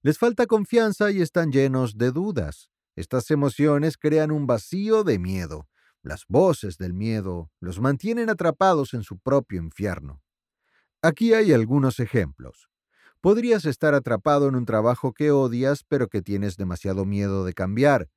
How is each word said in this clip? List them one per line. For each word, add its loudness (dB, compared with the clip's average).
Les 2
falta 0
confianza 2
y 0
están 0
llenos 0
de 2
dudas. -6
Estas -6
emociones 2
crean 2
un -2
vacío 0
de 0
miedo. -6
Las -12
voces 0
del -6
miedo -6
los -10
mantienen -2
atrapados 0
en -6
su -14
propio -2
infierno. -8
Aquí 2
hay 4
algunos 2
ejemplos. -4
Podrías 2
estar 2
atrapado 2
en 0
un -2
trabajo 0
que 0
odias, 0
pero 0
que -4
tienes -4
demasiado -4
miedo -2
de -6
cambiar. 0